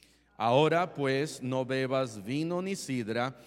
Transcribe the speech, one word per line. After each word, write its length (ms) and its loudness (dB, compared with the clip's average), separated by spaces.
Ahora 580 4
pues 480 -2
no 240 -2
bebas 560 -2
vino 400 -2
ni 140 -4
sidra, 580 -2